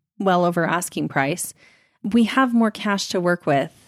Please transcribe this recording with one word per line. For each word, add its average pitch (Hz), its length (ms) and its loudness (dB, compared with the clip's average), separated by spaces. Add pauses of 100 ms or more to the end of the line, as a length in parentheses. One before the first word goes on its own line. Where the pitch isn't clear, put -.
(180)
well 185 260 2
over 175 220 0
asking 165 440 -4
price, 147 440 -4 (480)
we 226 220 2
have 262 300 2
more 226 180 2
cash 202 380 -4
to 196 100 -2
work 175 260 0
with 139 260 0 (160)